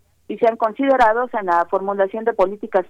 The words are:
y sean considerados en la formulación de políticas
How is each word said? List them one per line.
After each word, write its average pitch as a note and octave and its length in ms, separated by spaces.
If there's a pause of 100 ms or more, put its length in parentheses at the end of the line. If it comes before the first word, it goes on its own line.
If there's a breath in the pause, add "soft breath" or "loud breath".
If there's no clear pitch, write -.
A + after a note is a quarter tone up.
(280)
y G#3+ 80
sean A3+ 220
considerados A#3+ 760
en G#3 140
la E3+ 240
formulación G3 560
de - 80
políticas G3 560